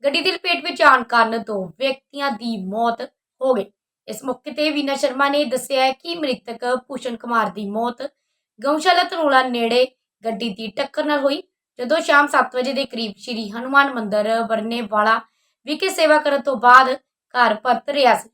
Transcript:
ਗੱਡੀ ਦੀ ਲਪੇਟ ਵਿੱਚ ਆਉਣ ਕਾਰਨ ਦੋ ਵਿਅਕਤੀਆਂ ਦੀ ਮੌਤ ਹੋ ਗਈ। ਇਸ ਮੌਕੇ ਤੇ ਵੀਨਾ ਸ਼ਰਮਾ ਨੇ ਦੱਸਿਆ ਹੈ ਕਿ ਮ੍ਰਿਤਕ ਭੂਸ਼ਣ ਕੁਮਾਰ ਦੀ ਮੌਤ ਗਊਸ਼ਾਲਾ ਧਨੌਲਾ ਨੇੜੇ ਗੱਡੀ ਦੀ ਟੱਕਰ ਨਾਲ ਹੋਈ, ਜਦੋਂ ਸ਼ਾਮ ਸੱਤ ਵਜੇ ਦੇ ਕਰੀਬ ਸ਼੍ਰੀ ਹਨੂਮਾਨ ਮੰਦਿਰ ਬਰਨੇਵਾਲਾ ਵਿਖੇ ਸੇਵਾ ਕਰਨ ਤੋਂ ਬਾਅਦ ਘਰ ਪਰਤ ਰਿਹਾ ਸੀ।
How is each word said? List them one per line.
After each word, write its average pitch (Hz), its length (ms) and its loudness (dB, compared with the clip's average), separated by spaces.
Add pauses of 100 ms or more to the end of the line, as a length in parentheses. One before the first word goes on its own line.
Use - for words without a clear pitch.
ਗੱਡੀ 285 180 0
ਦੀ 359 100 0
ਲਪੇਟ 339 320 -2
ਵਿੱਚ 339 180 -4
ਆਉਣ 262 240 6
ਕਾਰਨ 226 380 0
ਦੋ 202 260 -6
ਵਿਅਕਤੀਆਂ 269 640 -4
ਦੀ 226 320 -6
ਮੌਤ 226 360 -2
ਹੋ - 520 -4
ਗਈ। 208 120 -2 (420)
ਇਸ - 160 -12
ਮੌਕੇ - 280 -8
ਤੇ 302 200 0
ਵੀਨਾ 277 240 -2
ਸ਼ਰਮਾ 269 340 0
ਨੇ 285 160 2
ਦੱਸਿਆ 262 380 -2
ਹੈ 262 100 2
ਕਿ 339 220 -10
ਮ੍ਰਿਤਕ 254 500 -6 (120)
ਭੂਸ਼ਣ 247 380 -8
ਕੁਮਾਰ 226 340 -2
ਦੀ 208 200 -8
ਮੌਤ 220 320 -4 (580)
ਗਊਸ਼ਾਲਾ 311 440 2
ਧਨੌਲਾ 302 420 2
ਨੇੜੇ 240 400 2 (380)
ਗੱਡੀ 220 280 -4
ਦੀ 220 180 -10
ਟੱਕਰ 285 360 -4
ਨਾਲ 294 140 0
ਹੋਈ, 285 220 0 (380)
ਜਦੋਂ 247 220 0
ਸ਼ਾਮ 294 260 4
ਸੱਤ 277 280 0
ਵਜੇ 254 180 -2
ਦੇ 269 120 -2
ਕਰੀਬ 226 320 -8
ਸ਼੍ਰੀ 226 340 -10
ਹਨੂਮਾਨ 269 420 0
ਮੰਦਿਰ 214 360 -2 (140)
ਬਰਨੇਵਾਲਾ 220 760 0 (480)
ਵਿਖੇ 302 240 -2
ਸੇਵਾ 302 280 4
ਕਰਨ 285 220 0
ਤੋਂ 277 160 -2
ਬਾਅਦ 247 360 6 (400)
ਘਰ 240 220 2
ਪਰਤ 240 340 -2
ਰਿਹਾ 269 260 4
ਸੀ। - 180 -10